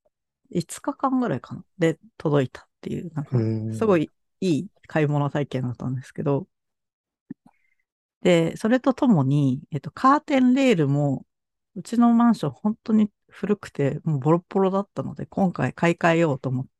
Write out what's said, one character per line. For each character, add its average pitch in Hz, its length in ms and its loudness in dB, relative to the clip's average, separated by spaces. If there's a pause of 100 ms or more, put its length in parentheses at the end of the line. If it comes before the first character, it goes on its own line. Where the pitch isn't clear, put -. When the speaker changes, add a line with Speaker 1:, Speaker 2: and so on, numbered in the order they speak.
(500)
Speaker 1:
五 - 320 -8
日 285 120 -6
間 262 260 -2
ぐ 240 100 -2
ら 131 80 -4
い - 40 -10
か - 140 -14
な。 - 80 -16 (140)
で、 165 220 -2 (180)
届 143 280 2
い - 40 -10
た - 120 -18
っ - 40 -20 (160)
て - 100 -10
い - 100 -4
う、 175 120 -12
な 156 100 -6
ん - 20 -8
か、 127 120 -2
Speaker 2:
う 113 40 4
ん。 110 320 -2
Speaker 1:
す 113 120 -2
ご 190 120 4
い 151 140 -2 (300)
い 170 180 2
い 180 80 -8 (200)
買 156 160 0
い 143 40 2
物 143 220 0
体 147 180 -4
験 127 160 -4
だ 123 60 -4
っ 117 80 -8
た 131 100 -8
ん 131 80 -4
で 127 80 -8
す - 100 -20
け - 100 -10
ど。 139 240 -2 (1700)
で、 165 360 2
そ 220 100 -4
れ 254 120 2
と - 140 0
と 285 140 0
も 165 160 4
に、 139 380 0 (100)
え 147 60 -8
っ - 40 -4
と、 156 100 -12
カ 277 260 2
ー - 40 -2
テ 277 180 0
ン 254 140 4
レ 262 180 2
ー 196 40 4
ル 151 120 2
も、 143 380 0 (500)
う 185 80 -12
ち 233 160 -4
の 233 140 6
マ 233 180 4
ン 190 40 4
シ 165 100 -6
ョ 139 40 0
ン - 20 -4
本 214 320 -4
当 220 100 -2
に 214 180 2 (180)
古 208 280 -4
く - 120 -18
て、 139 340 -2
も 160 140 0
う - 20 -2
ボ 151 120 2
ロ 175 80 4
ッ - 100 -8
ボ 196 100 -2
ロ 190 120 2
だ 196 80 -2
っ 202 140 -8
た - 100 -8
の - 120 -10
で、 143 120 -10
今 - 260 -2
回 135 200 -4
買 170 200 0
い - 20 -2
替 165 200 0
え - 40 2
よ 160 160 2
う - 40 -14
と 135 100 -8
思 127 140 -4
っ - 40 -12 (120)